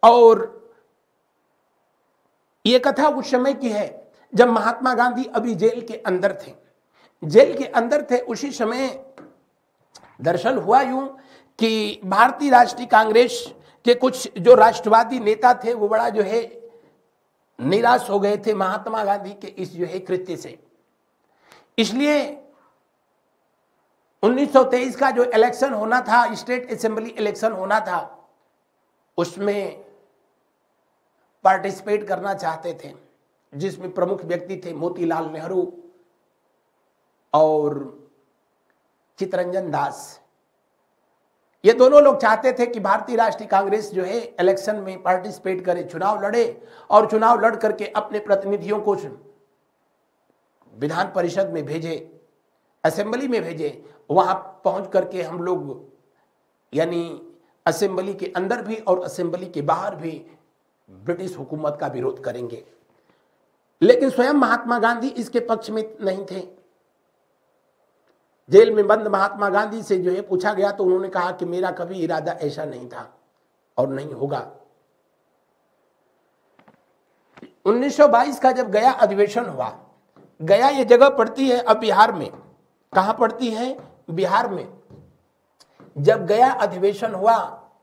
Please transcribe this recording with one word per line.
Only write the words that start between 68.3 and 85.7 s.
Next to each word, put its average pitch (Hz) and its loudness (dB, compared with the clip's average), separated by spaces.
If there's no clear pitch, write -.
जेल 214 8
में 208 2
बंद 214 2
महात्मा 202 0
गांधी 208 -2
से 190 -2
जो 180 -2
है 180 -4
पूछा 190 -2
गया 202 0
तो 196 -6
उन्होंने 185 0
कहा 185 -4
कि 180 -8
मेरा 180 -4
कभी 175 -10
इरादा 160 -4
ऐसा 156 -8
नहीं 127 -14
था - -20
और 135 0
नहीं 139 -10
होगा। 127 -8
उन्नीस 247 0
सौ 294 10
बाईस 254 2
का 262 4
जब 240 -4
गया 220 4
अधिवेशन 208 0
हुआ, 131 -10
गया 202 4
ये 269 0
जगह 240 10
पड़ती 269 0
है 247 2
अब 233 2
बिहार 220 6
में। 139 -8
कहाँ 196 2
पड़ती 226 -2
है? 254 -6
बिहार 185 0
में। 160 -12